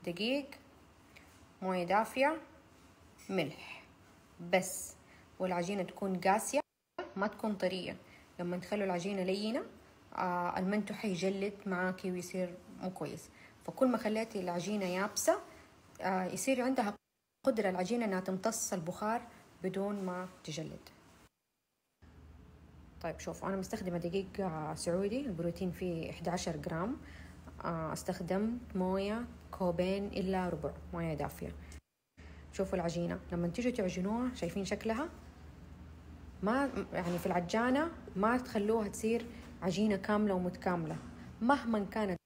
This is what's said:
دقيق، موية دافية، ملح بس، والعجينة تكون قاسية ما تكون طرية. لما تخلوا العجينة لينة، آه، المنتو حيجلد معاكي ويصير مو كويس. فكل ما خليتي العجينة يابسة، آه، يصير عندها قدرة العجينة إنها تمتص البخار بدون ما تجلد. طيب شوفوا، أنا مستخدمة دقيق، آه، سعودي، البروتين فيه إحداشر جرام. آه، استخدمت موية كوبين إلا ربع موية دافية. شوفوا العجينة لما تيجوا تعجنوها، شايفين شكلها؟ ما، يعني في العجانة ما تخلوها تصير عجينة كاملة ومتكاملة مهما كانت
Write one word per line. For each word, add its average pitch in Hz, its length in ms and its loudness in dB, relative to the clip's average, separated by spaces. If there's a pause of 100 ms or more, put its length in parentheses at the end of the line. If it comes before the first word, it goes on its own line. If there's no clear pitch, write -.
دقيق، 220 400 0 (1160)
موية 185 220 2
دافية، 226 580 4 (880)
ملح - 540 -2 (680)
بس، - 420 2 (440)
والعجينة 185 440 2
تكون 190 360 -2
قاسية 208 400 4 (560)
ما 196 120 2
تكون 208 280 -2
طرية. 180 420 0 (420)
لما 180 180 0
تخلوا 202 280 0
العجينة 185 380 0
لينة، 208 400 0 (520)
آه، 175 440 0
المنتو 202 340 2
حيجلد 196 600 0 (120)
معاكي 185 460 0
ويصير 180 460 -2 (240)
مو 185 80 -2
كويس. - 400 -8 (360)
فكل - 220 4
ما 240 100 6
خليتي 214 420 0
العجينة 180 460 0
يابسة، 202 540 2 (600)
آه، 185 220 2
يصير 247 380 2
عندها 254 320 2 (520)
قدرة 220 240 4
العجينة 185 360 2
إنها 190 140 2
تمتص 190 540 0
البخار 202 480 -2 (420)
بدون 196 420 0
ما 180 220 -4 (160)
تجلد. - 460 -8 (2000)
طيب 165 180 -6
شوفوا، - 280 -6
أنا 196 100 0
مستخدمة 185 400 -2
دقيق، 175 300 0 (120)
آه، 160 360 -2
سعودي، 196 460 0
البروتين 170 500 -2
فيه 170 380 -2
إحداشر 170 480 -2
جرام. 175 400 -2 (680)
آه، 160 300 -2
استخدمت 190 840 0
موية 196 500 2 (260)
كوبين 185 540 2
إلا 185 440 0
ربع 156 220 -2 (220)
موية 170 200 0
دافية. 143 420 -4 (960)
شوفوا 190 240 0
العجينة 170 440 0 (120)
لما 175 160 2
تيجوا 240 240 0
تعجنوها، 220 600 0
شايفين 180 320 -2
شكلها؟ 220 440 -2 (1300)
ما، 240 500 2
يعني 175 240 0
في 165 80 -2
العجانة 226 640 4 (240)
ما 220 220 6
تخلوها 220 500 2
تصير 226 380 0 (360)
عجينة 196 340 4
كاملة 208 380 4
ومتكاملة 180 640 0 (440)
مهما 233 500 4
كانت 202 340 0